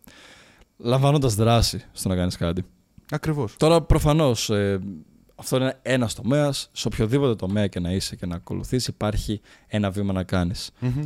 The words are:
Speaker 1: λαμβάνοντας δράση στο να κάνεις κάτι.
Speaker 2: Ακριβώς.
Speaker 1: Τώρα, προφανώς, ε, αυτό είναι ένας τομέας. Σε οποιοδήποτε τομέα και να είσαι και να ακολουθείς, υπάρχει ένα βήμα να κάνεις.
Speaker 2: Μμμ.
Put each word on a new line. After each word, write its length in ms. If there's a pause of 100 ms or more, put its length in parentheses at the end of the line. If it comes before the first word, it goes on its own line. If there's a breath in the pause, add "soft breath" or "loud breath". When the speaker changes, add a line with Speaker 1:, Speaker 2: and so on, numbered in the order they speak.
(760 loud breath)
Speaker 1:
λαμβάνοντας 580
δράση 580
στο 160
να 80
κάνεις 200
κάτι. 280 (460)
Speaker 2:
Ακριβώς. 460
Speaker 1:
Τώρα, 260
προφανώς, 680
ε, 300 (540)
αυτό 220
είναι 260
ένας 320
τομέας. 580
Σε 140
οποιοδήποτε 480
τομέα 320
και 140
να 120
είσαι 240
και 100
να 100
ακολουθείς, 500
υπάρχει 540 (260 soft breath)
ένα 240
βήμα 220
να 100
κάνεις. 480 (100)
Speaker 2:
Μμμ. 260